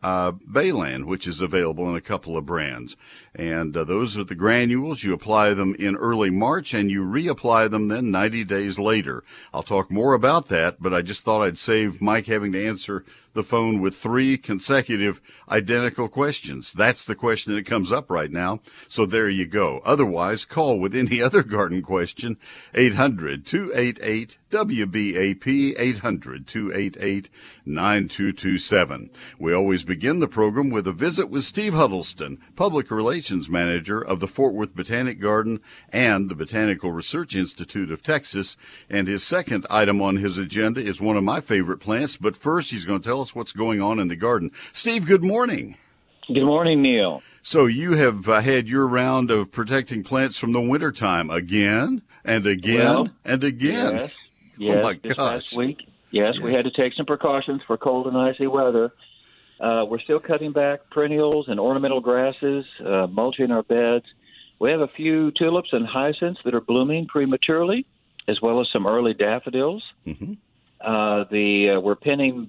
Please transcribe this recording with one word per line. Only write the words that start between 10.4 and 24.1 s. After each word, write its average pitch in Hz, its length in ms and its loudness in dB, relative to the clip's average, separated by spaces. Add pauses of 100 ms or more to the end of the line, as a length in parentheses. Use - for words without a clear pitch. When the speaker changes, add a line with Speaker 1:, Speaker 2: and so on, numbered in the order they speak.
Speaker 1:
that, 87 340 0
but 90 100 0
I 87 120 2
just 98 200 -8
thought 107 200 2
I'd 87 160 0
save 107 420 0
Mike 107 240 2
having 104 280 -2
to 101 140 -2
answer 101 380 -8 (280)
the 107 100 -2
phone 110 380 0
with 95 140 0
three 131 420 0
consecutive 107 840 -2 (300)
identical 117 580 0
questions. 127 640 -4
That's 110 320 2
the 107 120 -6
question 110 400 -2
that 104 100 -6
comes 101 260 -2
up 131 200 -2
right 78 180 -2
now. 90 300 -4 (280)
So 107 200 0
there 110 200 0
you 95 200 -2
go. 80 360 -2
Otherwise, 104 600 0
call 139 340 0
with 98 140 -2
any 123 280 0
<laughs> - 20 2
other 156 180 4
garden 98 400 -2
question, 95 560 -4 (380)
eight 120 180 4
hundred 87 540 -2
two 185 260 -4
eight 123 300 -2
eight 110 340 -4 (140)